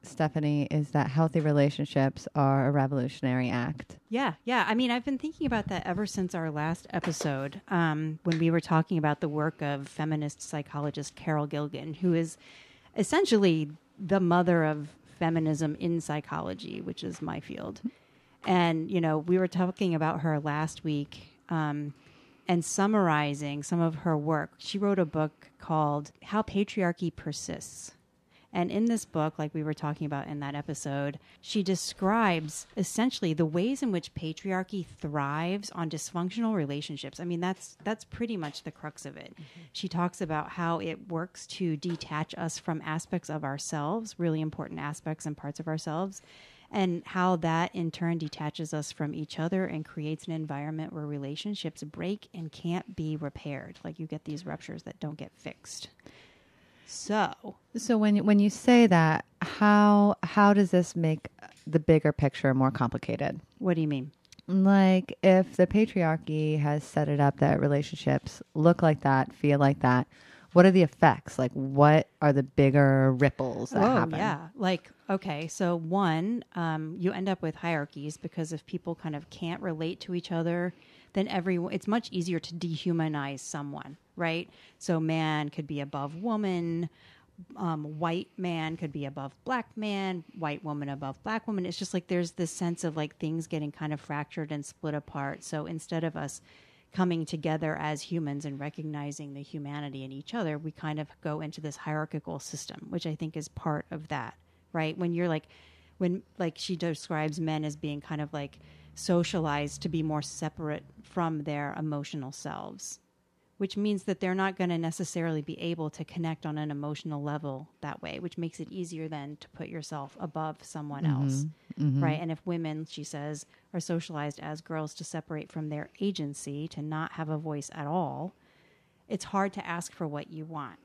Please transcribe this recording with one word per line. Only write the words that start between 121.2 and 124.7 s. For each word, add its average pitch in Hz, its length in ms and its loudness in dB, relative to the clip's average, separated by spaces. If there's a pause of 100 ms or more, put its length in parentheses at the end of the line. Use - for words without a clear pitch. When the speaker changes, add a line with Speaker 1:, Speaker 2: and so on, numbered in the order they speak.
Speaker 2:
else, 139 240 0 (340)
Speaker 1:
Mm-hmm. 139 240 4
Speaker 2:
right? 156 160 2
And 165 100 -4
if 160 140 -8
women, 160 420 -4
she - 160 -12
says, 147 440 -8 (260)
are 175 80 -4
socialized 160 600 -4
as 151 200 -8
girls 156 360 -6